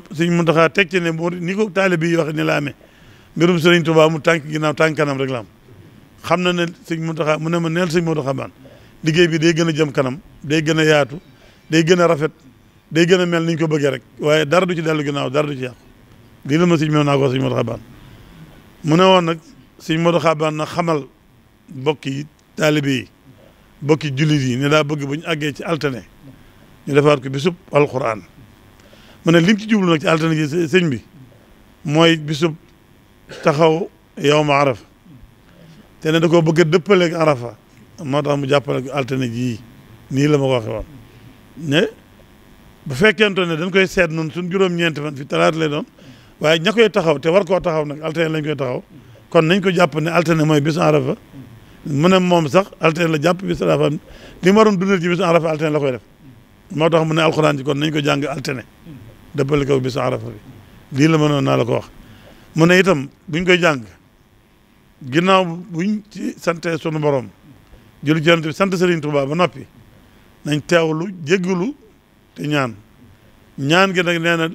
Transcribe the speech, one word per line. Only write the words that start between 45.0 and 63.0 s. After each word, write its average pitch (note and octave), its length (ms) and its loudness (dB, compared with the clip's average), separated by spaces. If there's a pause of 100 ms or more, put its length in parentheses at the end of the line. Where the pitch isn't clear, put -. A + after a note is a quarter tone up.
fan D3 140 -8
fi C#3 100 -12
talaata E3 320 0
lay D#3+ 120 -2
doon, D3+ 160 -4 (560)
waaye D#3+ 180 4
ña F3+ 140 0
koy G#3+ 160 4
taxaw D#3+ 300 0
te E3 100 0
war F#3+ 160 4
koo F3+ 160 0
taxaw D#3 240 -2
nag D3 180 -10
altine D#3+ 260 -2
lañ D#3 140 -4
koy D3+ 120 -4
taxaw, C3+ 280 -6 (460)
kon E3+ 160 4
nañ F#3 160 2
ko F#3+ 100 0
jàpp E3+ 300 2
ne D#3+ 100 -2
altine E3 320 0
mooy D#3 180 2
bisu D#3 200 -2
Arafa. D3+ 340 0 (680)
Mu D3+ 240 0
ne F#3 100 4
moom F3 300 2
sax F#3 180 2 (140)
altine E3 260 0
la D#3+ 140 0
jàpp F3 220 0
bisu F3 200 -4
Arafa. D3+ 260 0 (520)
Li F3+ 100 2
mu G#3 60 6
waroon G#3+ 200 6
dundal F#3+ 220 0
ci E3+ 80 -4
bisu F3 160 0
Arafa E3+ 280 2
altine D#3 200 -4
la D3+ 80 0
koy C#3 120 -2
def. B2 100 -8 (760)
Moo D#3 140 2
tax D#3+ 180 2
mu D#3 60 0
ne D#3+ 80 2
alxuraan D3+ 360 2
ji C3+ 60 -8
kon C#3+ 140 -2
nañ D3+ 140 -2
ko D3+ 120 -2
jàng C#3+ 220 0
altine. C#3 400 -8 (680)
Dëppale C#3+ 320 0
ko C#3 140 0
bisu C3 200 -4
Arafa B2 280 -4
bi. G#2+ 120 -14 (600)
Lii D3+ 80 4
la D#3+ 100 4
mënoon D3 260 2
naa C3+ 140 2
la B2+ 80 2
ko A#2+ 140 -4
wax. - 100 -14 (640)
Mu D#3+ 100 6
ne F3+ 140 6
itam E3 280 2 (220)